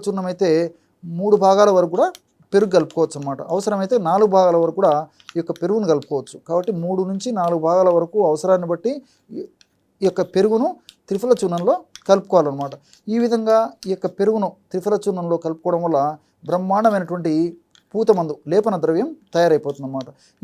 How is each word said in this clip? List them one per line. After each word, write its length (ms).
చూర్ణం 260
అయితే 180
మూడు 240
భాగాల 340
వరకు 180
కూడా 120
పెరుగు 220
కలుపుకోవచ్చు 440
అన్నమాట. 200
అవసరమైతే 420
నాలుగు 280
భాగాల 280
వరకు 160
కూడా 140
ఈ 60
యొక్క 200
పెరుగును 300
కలుపుకోవచ్చు. 440
కాబట్టి 260
మూడు 260
నుంచి 200
నాలుగు 260
భాగాల 300
వరకు 200
అవసరాన్ని 440
బట్టి 200
ఈ, 20
ఈ 80
యొక్క 160
పెరుగును 340
త్రిఫల 320
చూర్ణంలో 320
కలుపుకోవాలన్నమాట. 640
ఈ 120
విధంగా 340
ఈ 80
యొక్క 140
పెరుగును 320
త్రిఫల 320
చూర్ణంలో 400
కలుపుకోవడం 420
వల్ల 140
బ్రహ్మాండమైనటువంటి 840
పూతమందు 400
లేపన 320
ద్రవ్యం 260
తయారైపోతుందన్నమాట. 720